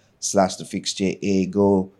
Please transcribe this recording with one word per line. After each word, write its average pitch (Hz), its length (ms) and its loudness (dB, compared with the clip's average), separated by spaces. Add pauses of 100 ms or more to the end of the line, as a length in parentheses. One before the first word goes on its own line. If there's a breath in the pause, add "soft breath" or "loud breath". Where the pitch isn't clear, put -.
(180)
slash 95 380 0
the 80 80 -14
fix - 300 -8
J 95 260 -2
A. 95 260 0
Go 98 520 2